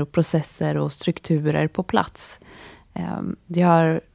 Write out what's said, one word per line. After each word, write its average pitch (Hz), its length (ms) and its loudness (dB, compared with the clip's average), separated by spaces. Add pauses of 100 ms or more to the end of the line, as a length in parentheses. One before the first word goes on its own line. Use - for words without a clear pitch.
och 147 100 -8
processer 156 640 -2
och 147 160 -2
strukturer 156 760 0
på - 140 -2
plats. - 580 -4 (540)
Ehm, - 420 -6 (100)
det 175 160 0
har 165 380 6 (140)